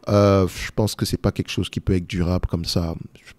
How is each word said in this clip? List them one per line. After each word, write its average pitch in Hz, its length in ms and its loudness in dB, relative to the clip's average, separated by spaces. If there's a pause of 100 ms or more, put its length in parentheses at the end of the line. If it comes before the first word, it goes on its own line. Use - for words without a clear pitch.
Euh, 101 380 6
je - 260 -10
pense 107 220 -2
que - 100 -2
c'est - 140 -2
pas 101 140 0
quelque - 180 -6
chose - 180 -4
qui - 120 -6
peut - 120 0
être 87 140 -2
durable 90 400 0
comme 85 160 -4
ça. 85 320 -2 (440)